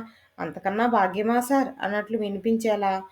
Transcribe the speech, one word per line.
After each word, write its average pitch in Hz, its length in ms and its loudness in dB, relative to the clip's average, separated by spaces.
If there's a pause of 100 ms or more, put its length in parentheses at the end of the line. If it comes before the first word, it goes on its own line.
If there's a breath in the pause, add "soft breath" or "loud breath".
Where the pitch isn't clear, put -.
(380 loud breath)
అంతకన్నా 190 480 -2
భాగ్యమా 214 540 2
సార్ 262 280 2 (120)
అన్నట్లు 208 380 -2
వినిపించేలా 208 760 0 (200 loud breath)